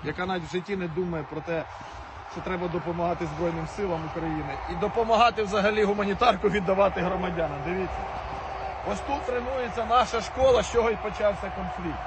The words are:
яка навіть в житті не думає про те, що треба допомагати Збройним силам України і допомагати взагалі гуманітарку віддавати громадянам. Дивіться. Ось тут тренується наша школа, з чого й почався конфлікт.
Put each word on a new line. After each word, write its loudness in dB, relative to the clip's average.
яка -4
навіть -2
в -10
житті -4
не -4
думає -2
про -6
те, -2
що -10
треба -2
допомагати -2
Збройним -2
силам -2
України -4
і -4
допомагати 4
взагалі 4
гуманітарку 4
віддавати 4
громадянам. -2
Дивіться. -2
Ось -2
тут -4
тренується -2
наша 4
школа, 4
з -4
чого 4
й 2
почався -2
конфлікт. -6